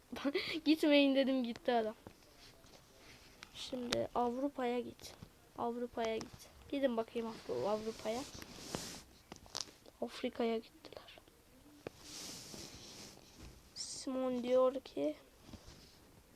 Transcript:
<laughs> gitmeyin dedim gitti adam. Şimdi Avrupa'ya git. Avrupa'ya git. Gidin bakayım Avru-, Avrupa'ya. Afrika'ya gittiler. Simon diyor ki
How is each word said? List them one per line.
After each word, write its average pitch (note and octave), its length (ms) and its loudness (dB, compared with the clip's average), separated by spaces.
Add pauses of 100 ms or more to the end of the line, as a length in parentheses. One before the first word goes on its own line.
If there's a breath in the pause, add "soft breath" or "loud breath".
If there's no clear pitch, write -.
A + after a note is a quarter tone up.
(240)
<laughs> D#4+ 400 0
gitmeyin C#4+ 500 8
dedim C4 300 4
gitti A#3+ 280 0
adam. A3 220 4 (1600 loud breath)
Şimdi A#3+ 600 -2
Avrupa'ya B3 680 0
git. - 340 -12 (440)
Avrupa'ya A#3+ 580 -2
git. - 320 -10 (200)
Gidin C4+ 280 2
bakayım A3+ 320 -2
Avru-, A3 400 -2
Avrupa'ya. A3 520 -2 (1800)
Afrika'ya A#3+ 580 -2
gittiler. - 600 -16 (2500)
Simon B3+ 680 -2
diyor B3+ 380 6
ki D4 360 -2 (1200)